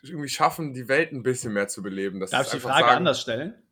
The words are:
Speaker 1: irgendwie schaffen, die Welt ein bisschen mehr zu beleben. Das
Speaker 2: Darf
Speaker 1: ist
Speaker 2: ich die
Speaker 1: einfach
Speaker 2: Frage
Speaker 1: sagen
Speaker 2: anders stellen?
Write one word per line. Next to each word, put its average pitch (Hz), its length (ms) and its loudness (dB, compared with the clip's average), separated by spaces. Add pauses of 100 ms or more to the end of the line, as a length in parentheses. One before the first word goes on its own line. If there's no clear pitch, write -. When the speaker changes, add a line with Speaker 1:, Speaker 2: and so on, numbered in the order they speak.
Speaker 1:
irgendwie 147 260 -8
schaffen, 156 460 0
die 127 140 -10
Welt 151 240 4
ein 127 100 -8
bisschen 123 320 -2
mehr 101 140 0
zu - 140 -8
beleben. 98 380 -4
Das 95 100 -4
Speaker 2:
Darf 131 120 2
Speaker 1:
ist 135 60 0
Speaker 2:
ich - 40 -8
die - 40 -2
Speaker 1:
einfach 123 140 -6
Speaker 2:
Frage 139 180 6
Speaker 1:
sagen 123 100 8
Speaker 2:
anders 151 240 2
stellen? 135 320 -6 (180)